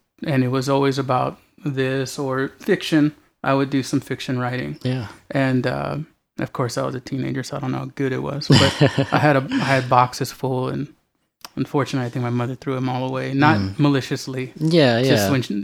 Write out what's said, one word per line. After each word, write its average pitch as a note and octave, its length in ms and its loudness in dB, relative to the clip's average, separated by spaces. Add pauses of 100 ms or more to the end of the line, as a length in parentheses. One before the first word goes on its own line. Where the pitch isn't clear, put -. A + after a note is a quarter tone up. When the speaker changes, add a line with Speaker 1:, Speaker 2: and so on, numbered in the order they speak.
(260)
Speaker 1:
and C3+ 180 2
it B2 60 0
was B2+ 180 -2
always C#3 300 2
about C3 420 -2 (240)
this C3 560 -2
or C3+ 300 -2 (100)
fiction. D#3 560 2 (280)
I C3+ 100 2
would C#3 160 2
do C#3 140 0
some C3 180 0
fiction C3 380 -6
writing. B2+ 440 -6
Speaker 2:
Yeah. B2+ 240 -2 (240)
Speaker 1:
And, C3 340 2
uh, C#3+ 340 -2 (400)
of - 140 -4
course, B2 240 -4
I C3+ 80 -2
was C3 100 -4
a B2+ 40 -8
teenager, C3 440 -6
so - 120 -10
I C#3 60 -8
don't C3 100 -4
know C3 80 -4
how C3 160 -8
good C3+ 160 -2
it C3 100 -4
was. C#3+ 280 -4
But C#3 320 6
Speaker 2:
<laughs> C#3 320 2
Speaker 1:
I - 60 2
had D3 180 4
a, C3+ 120 0
I B3+ 160 0 (100)
had B2 140 0
boxes B2+ 440 2
full, C3 340 -4
and C#3 260 -6 (640)
unfortunately, C3+ 520 -2
I - 20 -8
think B2+ 140 -4
my A#2+ 60 -2
mother A#2+ 260 -2
threw C3+ 200 -6
'em B2+ 140 -2
all B2+ 180 -4
away. C3 260 -4
Not C#3+ 240 6
Speaker 2:
Mm. G2 220 -2
Speaker 1:
maliciously. C3 760 0
Speaker 2:
Yeah, D3+ 440 4
Speaker 1:
Just A#2+ 240 4
Speaker 2:
yeah. G2 60 2
Speaker 1:
when B2+ 120 2
she, G2+ 200 -4